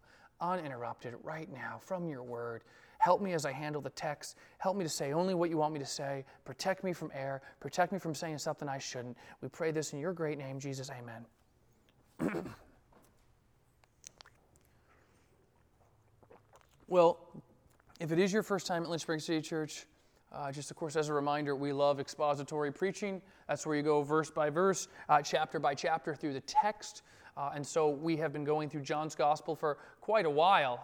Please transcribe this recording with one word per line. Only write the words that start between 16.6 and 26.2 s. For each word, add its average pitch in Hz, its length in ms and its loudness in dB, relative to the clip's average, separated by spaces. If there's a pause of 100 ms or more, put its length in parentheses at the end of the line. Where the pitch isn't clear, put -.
Well, 175 320 8 (800)
if 160 120 -4
it 165 80 6
is 190 140 6
your 175 100 2
first 196 220 -2
time 170 180 0
at 151 60 -6
Lynchburg 160 320 -2
City 160 200 0
Church, 156 440 -6 (460)
uh, 143 200 -6
just, 143 200 -10
of 143 60 -16
course, 156 180 -6
as 151 140 2
a 151 40 0
reminder, 143 420 2
we 143 180 -2
love 143 260 4
expository 147 720 -2
preaching. 190 500 -2 (260)
That's 147 180 -2
where 156 100 2
you 147 80 2
go 147 180 6
verse 147 300 2
by 151 180 2
verse, 180 380 2 (200)
uh, 147 140 8
chapter 156 380 0
by 143 160 2
chapter 160 400 -2
through 147 180 -4